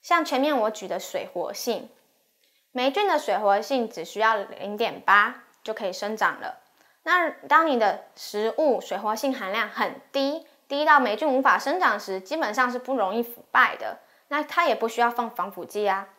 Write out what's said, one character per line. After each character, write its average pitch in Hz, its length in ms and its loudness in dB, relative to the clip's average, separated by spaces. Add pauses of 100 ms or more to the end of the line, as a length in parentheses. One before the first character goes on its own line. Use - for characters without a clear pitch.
像 339 240 2
前 277 160 -2
面 294 160 2
我 214 140 2
举 214 160 -12
的 - 140 -4
水 - 320 -8
活 175 200 -6
性， 226 380 -6 (840)
霉 254 140 0
菌 403 180 0
的 320 100 2
水 202 200 0
活 202 240 4
性 240 260 -2
只 165 160 -10
需 - 160 -8
要 220 160 4
零 202 400 -8
点 202 240 -4
八 208 440 4 (200)
就 220 80 -6
可 214 140 -6
以 180 80 -2
生 214 200 -6
长 190 280 0
了。 - 140 -10 (480)
那 339 260 2
当 302 360 4
你 269 120 2
的 202 260 2 (120)
食 214 420 -4
物 262 240 4
水 - 160 -6
活 214 180 -2
性 262 180 -2
含 208 160 -6
量 214 160 0
很 208 320 -4 (140)
低， 285 340 -2 (220)
低 285 160 -2
到 302 160 8
霉 220 160 0
菌 311 100 -2
无 262 140 2
法 240 180 4
生 320 220 -2
长 233 180 2
时， 190 220 -6
基 285 160 -8
本 247 160 -2
上 254 180 2
是 247 80 -6
不 254 160 -4
容 202 200 0
易 233 80 0
腐 - 280 -10
败 247 280 2
的。 - 220 -8 (280)
那 294 140 -2
它 330 240 0
也 247 80 4
不 226 120 -2
需 233 140 -2
要 240 100 4
放 233 200 -4
防 196 200 -6
腐 180 140 -12
剂 208 240 -2
啊。 196 200 -2 (100)